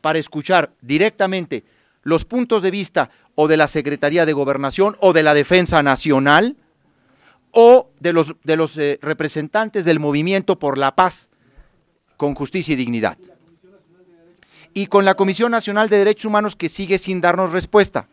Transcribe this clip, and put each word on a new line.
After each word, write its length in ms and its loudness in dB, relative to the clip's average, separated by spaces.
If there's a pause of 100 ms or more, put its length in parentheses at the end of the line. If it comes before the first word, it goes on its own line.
para 180 -2
escuchar 640 -2
directamente 840 -4 (380)
los 220 -2
puntos 380 -2
de 80 0
vista 400 -4 (240)
o 140 2
de 80 4
la 120 2
Secretaría 580 -2
de 60 -2
Gobernación 680 -2
o 120 4
de 100 4
la 120 4
Defensa 480 2
Nacional 760 2 (920)
o 400 6 (100)
de 120 -2
los, 300 0
de 140 0
los, 200 -2
eh, 240 -2
representantes 840 -6
del 160 2
Movimiento 580 -2
por 180 -4
la 180 -2
Paz 360 0 (840)
con 180 -4
Justicia 380 -6
y 40 -2
Dignidad. 420 -4 (1500)
Y 140 -4
con 180 2
la 100 4
Comisión 380 -2
Nacional 360 -2
de 100 2
Derechos 260 0
Humanos 320 -2
que 120 -6
sigue 300 -4
sin 220 -6
darnos 320 0
respuesta. 600 0